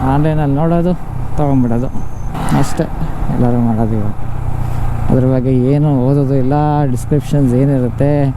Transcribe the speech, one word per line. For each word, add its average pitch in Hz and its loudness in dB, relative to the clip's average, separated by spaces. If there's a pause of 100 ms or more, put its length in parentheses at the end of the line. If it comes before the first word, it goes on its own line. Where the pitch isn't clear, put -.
ಆನ್‌ಲೈನಲ್ಲಿ 147 0
ನೋಡೋದು, 170 0 (420)
ತೊಗೊಂಡ್ಬಿಡೋದು 127 0 (720)
ಅಷ್ಟೇ - 0 (500)
ಎಲ್ಲರೂ 123 2
ಮಾಡೋದು 113 0
ಇವಾಗ. 104 0 (1000)
ಅದ್ರ 127 2
ಬಗ್ಗೆ 131 2
ಏನು 147 2
ಓದೋದು 139 2
ಇಲ್ಲ, 131 2 (380)
ಡಿಸ್ಕ್ರಿಪ್ಷನ್ಸ್ 135 0
ಏನಿರುತ್ತೆ 139 0 (120)